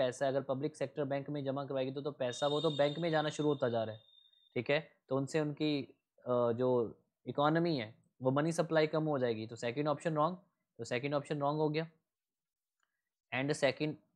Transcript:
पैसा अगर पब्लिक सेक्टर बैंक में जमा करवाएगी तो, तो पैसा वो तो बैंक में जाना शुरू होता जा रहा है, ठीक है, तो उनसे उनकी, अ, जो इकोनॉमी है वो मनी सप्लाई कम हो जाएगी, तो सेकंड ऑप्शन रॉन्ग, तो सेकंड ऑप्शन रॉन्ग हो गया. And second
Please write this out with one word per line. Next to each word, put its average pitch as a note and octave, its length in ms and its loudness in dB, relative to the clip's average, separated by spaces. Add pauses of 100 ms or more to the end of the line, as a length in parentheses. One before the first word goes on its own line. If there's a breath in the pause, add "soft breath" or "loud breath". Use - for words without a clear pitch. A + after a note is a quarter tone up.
पैसा C3 280 0
अगर C3+ 220 0
पब्लिक C#3 260 -2
सेक्टर C#3+ 280 -4 (100)
बैंक C#3 160 -4
में D3 140 -4
जमा C3+ 200 -2
करवाएगी C3+ 280 -2
तो, C#3 80 -6
तो C#3+ 100 -4
पैसा C3 360 -2
वो D3 140 2
तो D#3+ 160 2
बैंक C#3+ 220 2
में E3+ 120 0
जाना D#3 180 2 (100)
शुरू D3+ 100 4
होता C3+ 200 2
जा A#2 160 0
रहा A2 100 -8
है, A2 60 -16 (540)
ठीक B2 160 -2
है, D#3 160 2 (220)
तो C3 80 0
उनसे C#3 240 0
उनकी, D3+ 420 0
अ, - 800 -2
जो B2+ 100 4 (560)
इकोनॉमी D#3 500 2
है A2+ 180 -6 (280)
वो C3 80 4
मनी D3 220 2
सप्लाई D#3+ 340 2
कम D#3 180 0
हो D3+ 140 0
जाएगी, A2+ 280 0
तो A2+ 100 -12
सेकंड B2 320 -2
ऑप्शन D3+ 260 -2
रॉन्ग, D#3 220 2 (420)
तो A#2 60 -6
सेकंड B2+ 300 -4
ऑप्शन D3+ 260 -2
रॉन्ग D3 200 0
हो D#3 80 2
गया. D#3+ 200 -2 (1500)
And C3+ 220 0
second D3 400 0 (200)